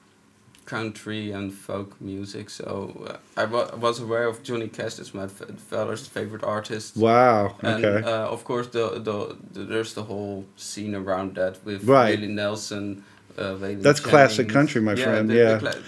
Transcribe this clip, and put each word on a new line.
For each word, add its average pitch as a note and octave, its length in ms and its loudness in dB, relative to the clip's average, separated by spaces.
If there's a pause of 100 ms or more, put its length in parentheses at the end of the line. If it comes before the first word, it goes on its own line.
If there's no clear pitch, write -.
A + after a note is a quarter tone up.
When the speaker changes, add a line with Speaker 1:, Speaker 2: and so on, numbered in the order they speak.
(640)
Speaker 1:
country G#2+ 680 -6
and G2 220 -6
folk G2 480 -10
music, G2 480 -10
so, - 580 -10
uh, - 340 -8
I A2 40 2
wa-, A#2 320 0
was A#2 240 0
aware A#2 260 0
of A2+ 160 -4
Johnny A2+ 260 -4
Cash. A2+ 260 -8
That's - 180 -14
my G2 120 -6
f-, G2 180 -12 (260)
father's G#2+ 380 -4
favorite G#2 360 -8
artist. G#2+ 540 -6
Speaker 2:
Wow, A2+ 640 6
Speaker 1:
And, A2 240 0
Speaker 2:
okay. G#2+ 240 2
Speaker 1:
uh, A2 200 0
of A2 160 -8
course, A#2+ 240 -4
the, A2+ 300 -2
the, G#2+ 380 -6 (160)
the, G2 140 -10
there's A2 260 -4
the G#2+ 120 -8
whole G2+ 420 -8 (100)
scene G#2 380 -8
around F#2+ 400 -2
that F#2 320 -2
with G2+ 180 -6
Speaker 2:
Right. A2+ 340 8
Speaker 1:
Willie G#2 140 -4
Nelson, G#2 720 -6 (320)
uh, - 60 -6 (180)
Waylon G2 220 -6
Speaker 2:
That's C#3+ 180 0
classic A#2+ 460 6
Speaker 1:
Jennings. G#2 80 -4
Speaker 2:
country, C#3+ 260 2
my G#2+ 140 2
Speaker 1:
Yeah, - 100 0
Speaker 2:
friend, A2 240 2
Speaker 1:
the, A2 60 4
Speaker 2:
yeah. A#2 200 8
Speaker 1:
the A2 40 2
cla-, A2 300 -4